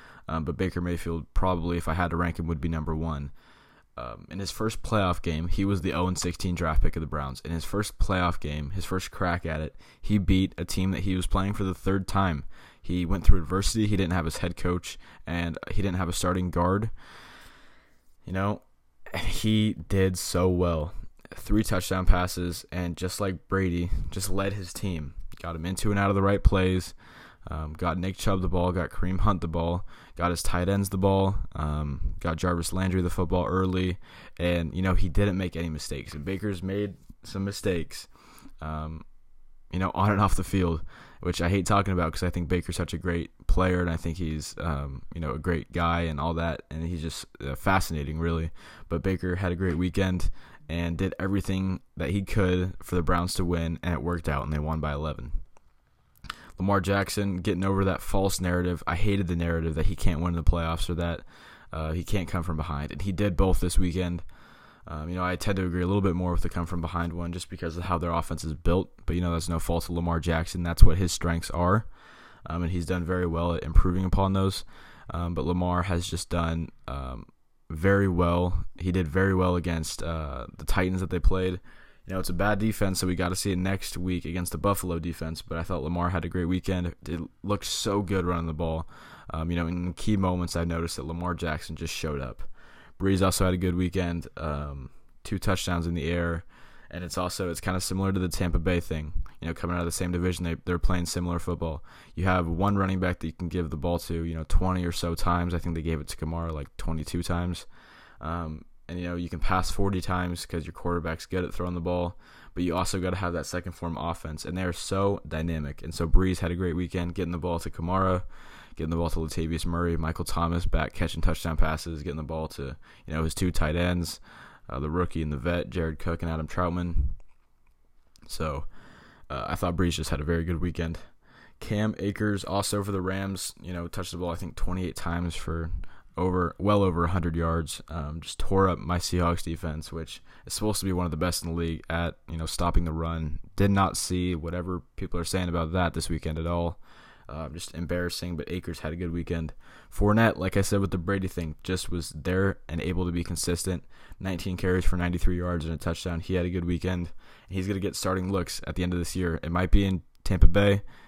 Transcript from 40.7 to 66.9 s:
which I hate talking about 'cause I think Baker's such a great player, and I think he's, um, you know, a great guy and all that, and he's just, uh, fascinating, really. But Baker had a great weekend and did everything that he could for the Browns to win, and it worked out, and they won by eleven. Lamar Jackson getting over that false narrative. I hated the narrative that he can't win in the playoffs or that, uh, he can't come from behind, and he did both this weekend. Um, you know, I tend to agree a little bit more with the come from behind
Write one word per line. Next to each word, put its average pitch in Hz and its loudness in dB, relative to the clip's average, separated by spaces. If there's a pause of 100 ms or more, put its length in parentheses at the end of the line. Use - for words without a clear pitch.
which - -2
I 85 2
hate 95 2
talking 101 4
about 85 0
'cause - -4
I 87 0
think 85 -2
Baker's 87 0
such 87 -4
a - -4
great 85 -2 (160)
player, 92 6
and 87 0
I 80 0
think 82 -4
he's, 78 -4
um, 69 -4 (100)
you 82 -8
know, 73 -2
a 76 -6
great 82 -2
guy 85 0
and 80 -2
all 82 -2
that, 82 -2
and 80 -6
he's 85 -4
just, - -8 (140)
uh, 67 -6
fascinating, 78 0
really. 82 0 (400)
But 85 -2
Baker 92 0
had 92 0
a 87 -2
great 87 0
weekend 90 2 (360)
and 85 -2
did 95 0
everything 95 0 (140)
that - -4
he 98 0
could 92 2
for - -4
the 87 2
Browns 87 2
to 92 0
win, 82 0
and 90 0
it 78 -2
worked 85 -4
out, 69 0
and 71 -4
they 76 0
won 78 -2
by 76 -2
eleven. 71 -6 (1300)
Lamar 98 4
Jackson 98 0
getting 92 2
over 98 4
that 95 2
false 98 2
narrative. 87 0
I 87 0
hated 101 4
the 87 0
narrative 82 0
that 80 6
he 85 2
can't 78 6
win 87 2
in 85 0
the 82 -2
playoffs 82 4
or 87 -2
that, 85 -2 (520)
uh, 80 -4
he 90 -4
can't 95 0
come 87 -2
from 85 -2
behind, 76 -4
and - -6
he 98 -2
did 92 0
both 92 6
this 90 0
weekend. 87 4 (640)
Um, 78 -8
you 90 -6
know, 90 -2
I 90 0
tend 95 0
to 95 0
agree 90 -2
a 90 0
little 98 2
bit 92 2
more 90 0
with 85 4
the 87 0
come 87 -4
from 85 -4
behind 85 -2